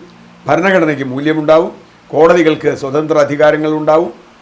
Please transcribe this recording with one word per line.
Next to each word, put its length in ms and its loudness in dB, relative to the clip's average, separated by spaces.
ഭരണഘടനയ്ക്ക് 580 0
മൂല്യമുണ്ടാവും, 680 0
കോടതികൾക്ക് 680 2
സ്വതന്ത്ര 420 -4
അധികാരങ്ങളുണ്ടാവും. 960 0